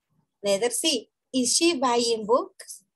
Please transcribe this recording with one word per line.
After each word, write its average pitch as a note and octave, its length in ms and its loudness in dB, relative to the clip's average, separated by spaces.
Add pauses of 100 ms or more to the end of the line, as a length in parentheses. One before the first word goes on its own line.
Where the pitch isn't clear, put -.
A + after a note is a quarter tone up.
(420)
Letter G3+ 300 0
C, C#4+ 400 -2 (200)
"Is B3+ 240 0
she E4+ 200 2
buying A#3+ 500 0
books?" - 580 -4 (120)